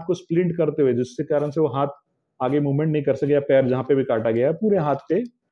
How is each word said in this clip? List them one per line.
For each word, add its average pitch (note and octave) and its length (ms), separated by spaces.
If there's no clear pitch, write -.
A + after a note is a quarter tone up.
को F3+ 80
स्प्लिंट E3+ 420
करते D3+ 260
हुए, B2+ 120
जिसके B2 300
कारण D3 260
से D3 100
वो D3+ 80
हाथ C3+ 200
आगे C3+ 180
मूवमेंट D3 320
नहीं D3+ 100
कर C#3 120
सके, C#3+ 180
या C#3+ 80
पैर C3 280
जहाँ B2+ 140
पे D3 120
भी C3+ 100
काटा A#2 260
गया A#2 160
है, D#3 80
पूरे G3+ 240
हाथ D3 180
पे G3+ 560